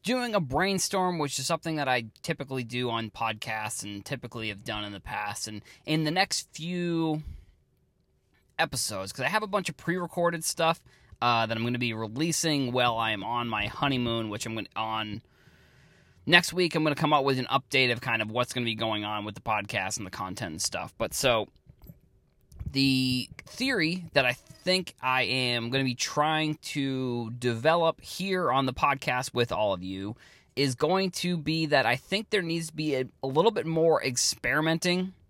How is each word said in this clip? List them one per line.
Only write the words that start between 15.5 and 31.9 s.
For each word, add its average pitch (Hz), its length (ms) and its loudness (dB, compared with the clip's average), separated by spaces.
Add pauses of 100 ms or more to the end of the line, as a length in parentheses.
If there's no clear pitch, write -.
next 170 280 6
week, 170 200 2
I'm 156 100 2
gonna 151 120 2
come 151 160 2
out 143 140 6
with 135 120 4
an 131 100 -2
update 131 440 2
of 113 80 0
kind 113 220 -2
of 107 100 -4
what's 120 220 -2
gonna 123 100 -2
be 117 120 -2
going 110 280 -2
on 104 220 -4
with 104 100 -8
the - 60 -16
podcast 101 560 -2
and 104 80 -8
the 92 40 -10
content 92 420 -6
and 80 100 -8
stuff. - 360 -6
But - 160 -2
so, 113 360 2 (1200)
the 131 560 2 (200)
theory 185 680 -2
that 135 140 4
I 120 60 2
think - 680 -2
I 127 220 2
am 120 480 0
gonna 135 120 2
be 127 120 0
trying 156 680 0
to 131 680 -2
develop 123 680 2
here 185 520 -2
on 131 160 2
the 127 60 -2
podcast 131 600 0
with 120 180 2
all 101 220 2
of 90 80 -2
you 95 340 -6 (400)
is 135 200 2
going 185 340 2
to 180 260 -2
be 160 300 0
that 143 220 4
I 123 80 4